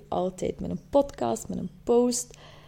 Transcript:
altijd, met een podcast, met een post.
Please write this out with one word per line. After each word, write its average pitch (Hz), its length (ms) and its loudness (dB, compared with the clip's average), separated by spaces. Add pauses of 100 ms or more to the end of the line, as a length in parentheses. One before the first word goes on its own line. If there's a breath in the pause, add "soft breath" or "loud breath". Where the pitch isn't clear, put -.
altijd, 185 520 -4
met - 100 -6
een - 200 -8
podcast, 254 580 0
met 190 100 -6
een 180 120 -6 (140)
post. 240 540 2 (300 loud breath)